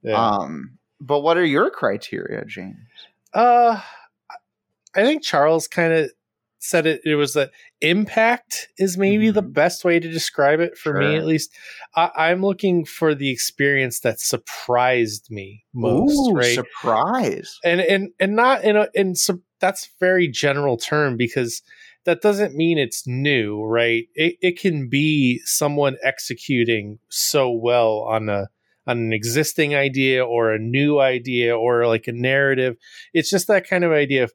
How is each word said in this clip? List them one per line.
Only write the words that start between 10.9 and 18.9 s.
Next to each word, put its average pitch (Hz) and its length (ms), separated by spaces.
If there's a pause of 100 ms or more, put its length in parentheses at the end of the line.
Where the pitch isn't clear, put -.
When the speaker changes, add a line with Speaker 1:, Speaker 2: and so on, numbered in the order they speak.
Speaker 1:
me, 139 200
Speaker 2:
Sure. 156 40
Speaker 1:
at 160 80
least. 156 260 (440)
I, 165 200
I'm 170 260
looking 185 440
for 156 300
the 139 140
experience 135 720
that 113 180
surprised 120 1120
me 101 320 (100)
most, 131 400 (160)
Speaker 2:
Ooh, 208 60
Speaker 1:
right? 123 200
Speaker 2:
surprise. 131 1080
Speaker 1:
And, 175 180
and, 190 280 (100)
and 196 160
not 240 280
in 208 120
a, 208 180